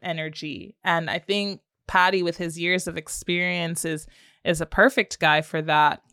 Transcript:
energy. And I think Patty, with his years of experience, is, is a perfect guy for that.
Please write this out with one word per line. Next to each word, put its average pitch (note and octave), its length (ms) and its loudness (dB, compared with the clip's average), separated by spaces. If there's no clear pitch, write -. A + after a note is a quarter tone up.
energy. D#3 800 -8
And E3+ 260 0
I - 80 -2
think G3+ 440 -4
Patty, F#3 340 4
with E3+ 140 -2
his E3+ 200 -6
years F3+ 300 0
of E3+ 100 -8
experience, F3 880 -4
is, D#3+ 220 -6
is E3 160 0
a D#3+ 60 -4
perfect A3 520 2
guy D#3 220 4
for D#3 220 -4
that. D3+ 400 2